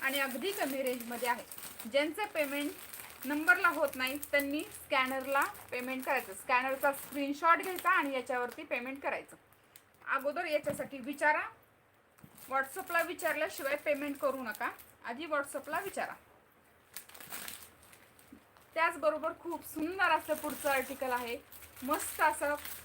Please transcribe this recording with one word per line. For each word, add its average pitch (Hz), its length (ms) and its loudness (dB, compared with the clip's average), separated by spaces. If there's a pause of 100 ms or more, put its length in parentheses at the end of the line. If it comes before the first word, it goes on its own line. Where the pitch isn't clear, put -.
आणि 269 180 2
अगदी 269 320 -2
कमी 277 300 0
रेंजमध्ये 240 460 -2
आहे. - 400 -4 (220)
ज्यांचं 302 340 2
पेमेंट 294 460 0 (540)
नंबरला 320 440 6
होत 302 260 4
नाही 262 240 -2
त्यांनी 285 460 0
स्कॅनरला 269 800 0 (260)
पेमेंट 262 340 -4
करायचं. 247 300 0
स्कॅनरचा 269 580 2
स्क्रीनशॉट 285 640 2
घ्यायचा 359 320 0
आणि 311 240 4
याच्यावरती 247 480 -2
पेमेंट 269 400 -4
करायचं. 175 340 -4 (720)
अगोदर 277 360 0
याच्यासाठी 294 540 0
विचारा, 294 440 2 (1080)
WhatsApp-ला 339 520 0
विचारल्याशिवाय 311 720 0
पेमेंट 285 420 0
करू 269 240 0
नका, 240 280 -4 (340)
आधी 240 220 -6
WhatsApp-ला 294 540 -2
विचारा. 381 340 -4 (2500)
त्याचबरोबर 320 640 2
खूप 330 240 -6
सुंदर 349 460 2
असं 311 240 4
पुढचं 294 360 -2
आर्टिकल 262 420 0
आहे. 247 260 -2 (440)
मस्त 302 380 0
असं 302 340 4 (300)